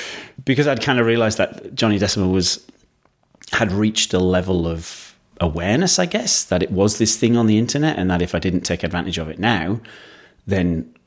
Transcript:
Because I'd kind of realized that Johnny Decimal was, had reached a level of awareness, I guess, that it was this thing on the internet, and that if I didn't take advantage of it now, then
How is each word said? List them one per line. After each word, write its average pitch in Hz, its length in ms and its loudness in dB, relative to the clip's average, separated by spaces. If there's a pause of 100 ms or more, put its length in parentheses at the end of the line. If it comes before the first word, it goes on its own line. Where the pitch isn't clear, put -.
(440)
Because 135 240 2
I'd 131 140 0
kind 127 180 2
of 117 60 4
realized 113 320 2
that - 360 -4
Johnny 110 240 2
Decimal 98 320 2
was, 92 340 0 (880)
had 107 200 0
reached 107 420 0
a 90 40 2
level 90 480 2
of - 500 -8 (240)
awareness, 92 580 0
I 180 80 0
guess, 208 380 -2
that 90 180 0
it - 80 -2
was 101 280 2
this 110 180 2
thing 117 200 2
on 117 100 4
the 107 120 4
internet, 143 400 0
and 92 120 0
that 87 120 2
if 87 120 -2
I 87 40 0
didn't 87 240 0
take - 200 -4
advantage 85 360 -4
of 78 100 -6
it 80 100 -12
now, 101 420 0 (680)
then 90 460 -2 (140)